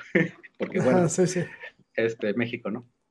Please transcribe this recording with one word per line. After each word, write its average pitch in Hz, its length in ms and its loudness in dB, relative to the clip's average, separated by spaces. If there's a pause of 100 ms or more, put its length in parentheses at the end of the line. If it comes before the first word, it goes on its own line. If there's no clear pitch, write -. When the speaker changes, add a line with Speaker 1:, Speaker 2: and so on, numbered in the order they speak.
(140)
Speaker 1:
<laughs> - 440 -2
porque 190 220 -2
Speaker 2:
Ajá, 156 40 0
Speaker 1:
güero. 175 240 4
Speaker 2:
sí, 180 200 2
sí. 170 160 -4 (500)
Speaker 1:
Este, 113 400 -2
México, 117 380 -4
¿no? 120 160 -10 (220)